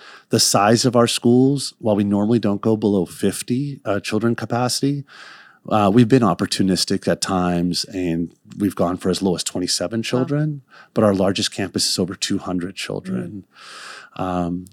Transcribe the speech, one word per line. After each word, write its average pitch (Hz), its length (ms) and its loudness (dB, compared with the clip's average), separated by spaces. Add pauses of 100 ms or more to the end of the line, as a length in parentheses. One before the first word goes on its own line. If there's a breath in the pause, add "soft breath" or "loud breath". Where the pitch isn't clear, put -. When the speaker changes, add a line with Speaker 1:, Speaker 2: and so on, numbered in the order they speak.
(300 loud breath)
Speaker 1:
The 117 100 2
size 107 440 4
of 120 120 2
our 117 100 6
schools, 131 720 2
while 110 180 0
we 104 80 2
normally 101 360 2
don't 101 200 -2
go 110 160 2
below 101 300 2
fifty, 123 800 -4
uh, 101 140 -2
children 113 340 -2
capacity, 123 680 -2 (680 loud breath)
uh, 104 220 4
we've 120 160 6
been 123 140 6
opportunistic 95 840 0
at 87 140 0
times, 87 640 0
and 85 480 -4 (240)
we've 101 180 0
gone 90 220 0
for - 100 -4
as 90 140 0
low 95 120 2
as 80 80 -4
twenty-seven - 580 -4
Speaker 2:
Wow. - 20 -6
Speaker 1:
children, 143 600 -2 (300 loud breath)
but 110 100 2
our 104 120 6
largest 98 360 0
campus 98 380 -4
is - 100 -2
over 95 160 -2
two - 240 -4
hundred 90 380 -6
children. - 720 -8
Speaker 2:
Mm. - 760 -16
Speaker 1:
Um, 90 500 -4